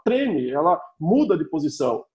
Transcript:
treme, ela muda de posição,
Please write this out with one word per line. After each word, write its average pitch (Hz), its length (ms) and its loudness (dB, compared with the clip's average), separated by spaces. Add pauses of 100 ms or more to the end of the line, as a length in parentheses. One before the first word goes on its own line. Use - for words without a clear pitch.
treme, 220 460 0
ela 147 320 0 (180)
muda 196 380 2
de 156 80 -2
posição, 143 600 -4 (100)